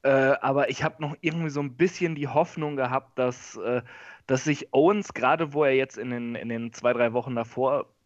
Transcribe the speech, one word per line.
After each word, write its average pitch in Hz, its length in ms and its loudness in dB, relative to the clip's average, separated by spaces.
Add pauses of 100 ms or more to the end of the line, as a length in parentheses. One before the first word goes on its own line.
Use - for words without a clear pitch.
Äh, 135 360 4
aber 135 300 2
ich 135 140 -4
hab 156 180 -4
noch 147 180 -6
irgendwie 160 300 -2
so 139 100 -4
ein 139 160 -4
bisschen 170 400 0
die 143 140 -6
Hoffnung 151 480 -2
gehabt, 131 420 -2
dass, 127 380 -4
äh, 117 240 -2 (460)
dass 135 160 0
sich - 280 -2
Owens, 185 420 2
gerade 143 400 0
wo 151 100 2
er 135 100 4
jetzt 131 240 0
in 120 140 -6
den, 120 240 -6
in 113 140 -8
den 117 220 -6
zwei, 120 220 0
drei 117 200 2
Wochen 123 220 -4
davor 123 520 -2 (180)